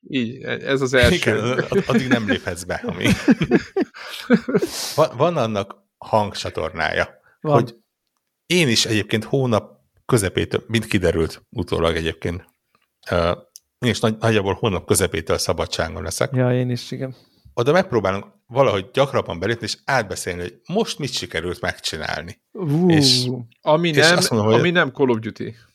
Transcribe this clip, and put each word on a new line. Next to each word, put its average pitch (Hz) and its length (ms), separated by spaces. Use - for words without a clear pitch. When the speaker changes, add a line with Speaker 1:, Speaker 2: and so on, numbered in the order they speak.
Speaker 1:
Így, 127 340
e-, 123 160
ez 135 120
az 131 140
első. 123 200
Speaker 2:
Igen, 107 240
ad-, - 280
addig 120 220
nem 113 200
léphetsz 90 340
be, 90 220
ami. 92 200
Speaker 3:
<laughs> - 80
Speaker 2:
Van, 156 200
van 165 200
annak 110 400
hangcsatornája, 85 1080
Speaker 3:
Van. 156 120
Speaker 2:
hogy 139 220
én 170 220
is 110 180
egyébként 107 380
hónap 123 560
közepétől, 95 600
mint 110 200
kiderült 82 640
utólag 82 460
egyébként, 82 480
ö, 87 200
én 123 120
is - 100
nagy-, 110 180
nagyjából 101 360
hónap 95 320
közepétől 87 520
szabadságon 82 640
leszek. 120 300
Speaker 3:
Ja, 123 220
én 123 160
is, 123 200
igen. 131 240
Speaker 2:
Oda 123 180
megpróbálunk 101 540
valahogy 104 460
gyakrabban 110 460
belépni, 113 280
és - 180
átbeszélni, 95 560
hogy - 260
most 220 320
mit 143 140
sikerült 85 480
megcsinálni. - 840
Speaker 3:
Ú. 175 380
Speaker 2:
És, 131 360
Speaker 1:
Ami 165 280
Speaker 2:
és 151 80
Speaker 1:
nem, 175 80
Speaker 2:
azt 180 140
mondom, 110 200
hogy 113 80
Speaker 1:
ami 170 120
nem 165 200
Call 135 180
of 117 100
Duty. 110 360